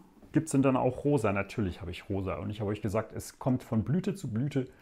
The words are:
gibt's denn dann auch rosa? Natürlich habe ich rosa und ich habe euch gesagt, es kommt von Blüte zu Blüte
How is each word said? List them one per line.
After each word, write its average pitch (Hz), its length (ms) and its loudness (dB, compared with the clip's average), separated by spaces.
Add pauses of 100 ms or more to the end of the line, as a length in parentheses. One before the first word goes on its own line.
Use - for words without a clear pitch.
(360)
gibt's - 160 2
denn 135 100 4
dann 131 140 4
auch 123 300 0
rosa? 131 260 4
Natürlich 98 480 -2
habe - 120 -8
ich - 180 -12
rosa 95 260 -2
und 104 140 -6
ich 104 100 -6
habe 101 100 -2
euch 107 120 -2
gesagt, 107 320 0
es - 260 -10
kommt 127 240 2
von 110 220 0
Blüte 180 300 0
zu - 140 -8
Blüte 127 380 0 (140)